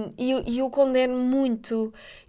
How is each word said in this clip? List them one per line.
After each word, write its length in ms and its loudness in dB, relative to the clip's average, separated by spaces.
e 140 -2
eu, 160 0
e 120 -2
eu 120 0
condeno 460 2
muito. 760 0